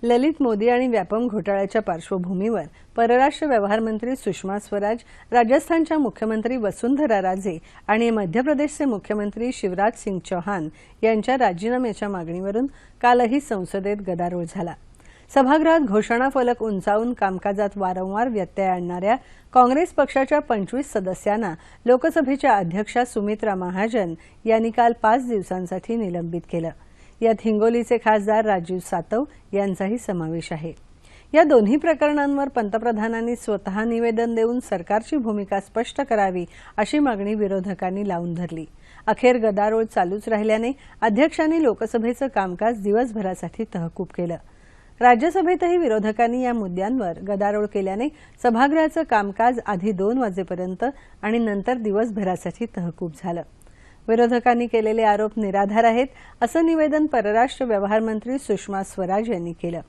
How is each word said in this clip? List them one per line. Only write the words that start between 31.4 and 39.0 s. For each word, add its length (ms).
दोन्ही 320
प्रकरणांवर 720
पंतप्रधानांनी 880
स्वतः 480
निवेदन 520
देऊन 240
सरकारची 580
भूमिका 420
स्पष्ट 420
करावी, 440
अशी 220
मागणी 340
विरोधकांनी 760
लावून 260
धरली. 320